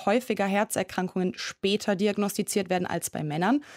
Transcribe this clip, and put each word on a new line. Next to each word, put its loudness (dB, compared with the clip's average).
häufiger 2
Herzerkrankungen 0
später 0
diagnostiziert 0
werden 0
als -4
bei -4
Männern. 2